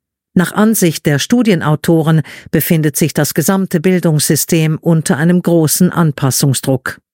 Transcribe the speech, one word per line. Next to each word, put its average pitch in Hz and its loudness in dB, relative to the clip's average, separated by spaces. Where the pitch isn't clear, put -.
Nach 175 0
Ansicht 208 0
der 147 2
Studienautoren 160 0
befindet 156 0
sich 156 -2
das - -2
gesamte 190 -2
Bildungssystem 160 0
unter 160 0
einem 175 0
großen 170 2
Anpassungsdruck. 139 -2